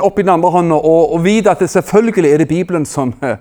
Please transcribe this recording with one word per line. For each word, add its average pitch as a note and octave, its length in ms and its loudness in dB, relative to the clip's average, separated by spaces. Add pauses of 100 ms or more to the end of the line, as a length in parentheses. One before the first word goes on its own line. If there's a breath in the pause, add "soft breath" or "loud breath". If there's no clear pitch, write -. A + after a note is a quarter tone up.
opp G3+ 160 -2
i - 20 0
den F#3 80 2
andre E3+ 220 2
hånden, E3+ 240 2
og, D#3+ 400 2
og E3+ 80 -2
vite G#3 260 2
at F3 80 -2
det F3+ 140 -2
selvfølgelig G3 560 0
er D3 100 4
det D#3 80 0
Bibelen E3+ 400 -4
som, C3 240 -6 (140)
eh, A#2+ 160 -4